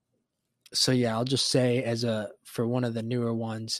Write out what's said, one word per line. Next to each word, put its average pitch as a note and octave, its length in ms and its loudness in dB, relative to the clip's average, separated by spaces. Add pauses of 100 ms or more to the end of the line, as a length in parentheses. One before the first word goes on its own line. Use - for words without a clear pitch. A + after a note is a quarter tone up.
(720)
so, - 180 2
yeah, A#2+ 220 2
I'll A2+ 100 0
just B2+ 260 0
say B2+ 340 2
as A#2 200 -2
a, G#2+ 260 0 (140)
for - 240 -2
one B2 160 0
of A#2 100 0
the A2+ 100 -4
newer A#2 300 -2
ones, A2+ 460 -4